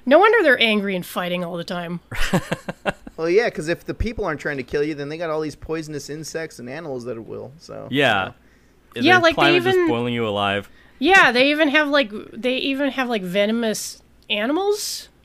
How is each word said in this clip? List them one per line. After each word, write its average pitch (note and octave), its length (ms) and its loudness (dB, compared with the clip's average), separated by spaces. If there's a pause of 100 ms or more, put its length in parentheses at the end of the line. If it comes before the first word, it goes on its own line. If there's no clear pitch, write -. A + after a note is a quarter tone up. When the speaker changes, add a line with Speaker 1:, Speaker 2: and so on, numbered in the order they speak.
Speaker 1:
No C#4 140 6
wonder G#4+ 240 6
they're C4 180 4
angry G#3 340 2
and F3 100 -6
fighting F3+ 380 -4
all F3 140 -8
the E3+ 60 -8
time. F3 360 -8 (320)
Speaker 2:
<laughs> F3+ 100 2 (720)
Speaker 3:
Well, E3 140 -2
yeah, G#3+ 220 4
'cause E3 160 -8
if E3+ 180 -4
the - 80 -8
people A3 320 -4
aren't D#3 140 -4
trying D3 180 -4
to B2+ 60 -6
kill D3 200 0
you, D#3 120 -2
then C#3+ 120 -8
they D#3 120 -8
got E3+ 100 -4
all D#3 100 0
these D#3 160 -6
poisonous D#3 540 -8
insects D#3+ 480 -10
and A#2+ 100 -14
animals C3+ 380 -10
that A#2 180 -8
will, G#2+ 360 -12
so, G#2+ 320 -14
Speaker 2:
Yeah. A#2+ 320 2
Speaker 3:
you - 60 -2
know. - 40 -16 (600)
Speaker 2:
Their A#3+ 80 -4
Speaker 1:
Yeah, F4+ 160 6
like, E4 160 4
they - 60 0
Speaker 2:
climate C#4+ 160 6
is F4 80 2
just F#4+ 120 4
Speaker 1:
even F4 100 4
Speaker 2:
boiling A#2+ 280 0
you A#2 120 0
alive. G2+ 400 0 (300)
Speaker 1:
Yeah, E4+ 340 6
they C4 200 4
even D4+ 180 2
have, D4 200 2
like, C#4 220 2 (200)
they B3 260 -2
even C4+ 320 -2
have, B3 200 -4
like, A3 120 0
venomous G3+ 800 -2 (300)
animals. D#4+ 800 -2 (160)